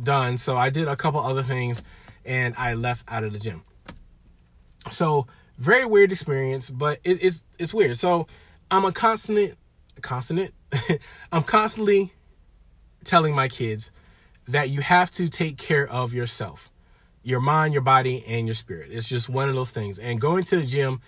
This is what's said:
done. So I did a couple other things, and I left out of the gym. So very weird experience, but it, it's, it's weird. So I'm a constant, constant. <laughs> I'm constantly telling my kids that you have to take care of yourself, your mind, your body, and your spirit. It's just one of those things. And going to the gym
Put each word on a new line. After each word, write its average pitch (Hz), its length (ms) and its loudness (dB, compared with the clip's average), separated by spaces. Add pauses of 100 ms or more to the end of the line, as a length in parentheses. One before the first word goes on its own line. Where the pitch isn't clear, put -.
done. 127 380 0
So 127 180 -2
I 127 140 2
did 156 180 -2
a 135 80 -4
couple 151 240 -2
other 131 220 -2
things, 123 400 -4 (420)
and 127 320 -2
I 120 180 -4
left 117 340 -4
out 113 160 -6
of 107 80 -6
the 104 60 -10
gym. 104 240 -8 (1300)
So 151 360 0 (320)
very 214 260 4
weird 202 280 6
experience, 135 580 -4
but 147 340 -4
it, 180 180 0
it's, 180 220 2 (140)
it's 170 160 -4
weird. 143 220 2
So 175 300 2 (440)
I'm 190 140 4
a 185 80 2
constant, 214 640 0 (460)
constant. 160 520 -4 (400)
<laughs> - 400 -8
I'm 160 100 2
constantly 208 680 2 (920)
telling 156 300 4
my 131 140 2
kids 110 420 -6 (580)
that 139 220 0
you 139 100 -2
have 175 320 4
to 175 160 -2
take 151 280 -4
care 143 320 0
of 123 240 -4
yourself, 117 580 -6 (520)
your 123 180 0
mind, 151 320 2
your 139 100 2
body, 127 440 2
and 113 200 -4
your 113 80 -2
spirit. - 380 -12
It's 113 160 -6
just 120 200 -4
one 135 200 0
of 131 60 0
those 127 160 -2
things. 101 280 -8
And 117 220 -6
going 175 240 2
to 185 120 0
the 151 100 2
gym 131 420 -2